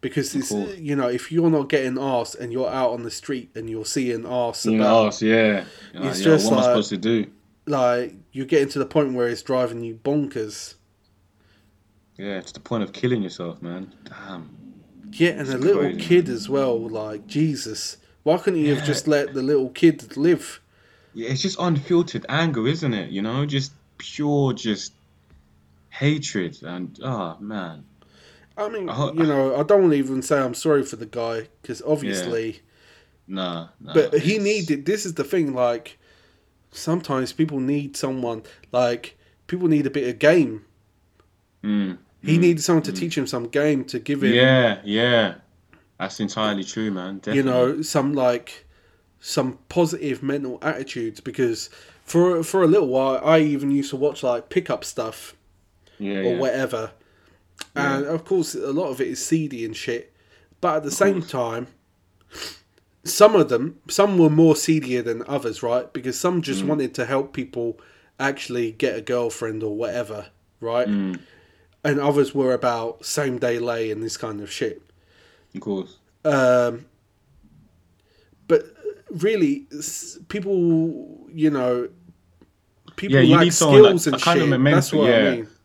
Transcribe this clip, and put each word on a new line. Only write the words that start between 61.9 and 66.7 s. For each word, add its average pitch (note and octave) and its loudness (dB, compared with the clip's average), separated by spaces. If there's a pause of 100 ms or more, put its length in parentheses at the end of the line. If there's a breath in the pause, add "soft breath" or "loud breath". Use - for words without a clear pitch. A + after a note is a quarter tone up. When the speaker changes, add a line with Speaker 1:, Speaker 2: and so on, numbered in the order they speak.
Speaker 1:
some G#3+ 6
of E3 6
them, B2 -2 (100)
some G3 4
were D#3+ 8
more D#3 8
seedier C3+ 0
than A#2 -4
others, A#2+ -6
right? B2 -2
Because B2+ -6
some F3 0
just A2+ -4
Speaker 2:
Mm. - -2
Speaker 1:
wanted D3 -2